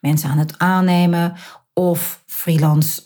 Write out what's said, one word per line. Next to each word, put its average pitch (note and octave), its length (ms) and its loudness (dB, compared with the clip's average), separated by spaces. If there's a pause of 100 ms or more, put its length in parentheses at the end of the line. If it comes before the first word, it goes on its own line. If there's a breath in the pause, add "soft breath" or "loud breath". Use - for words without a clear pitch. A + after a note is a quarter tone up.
Mensen D3+ 280 0
aan D3 80 0
het D#3 200 -2
aannemen F3 760 2 (400 loud breath)
of - 520 -4
freelance, D#3 800 0